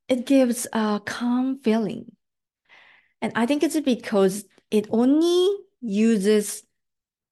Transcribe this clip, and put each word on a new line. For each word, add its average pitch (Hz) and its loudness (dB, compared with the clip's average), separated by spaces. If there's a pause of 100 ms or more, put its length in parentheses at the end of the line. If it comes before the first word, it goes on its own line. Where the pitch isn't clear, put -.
it 254 -2
gives 254 2
a 214 -2
calm 254 -4
feeling. 220 -2 (1040)
And - -8
I 233 0
think 294 0
it's 311 0
because 208 0 (240)
it 208 0
only 330 2 (320)
uses 214 0 (680)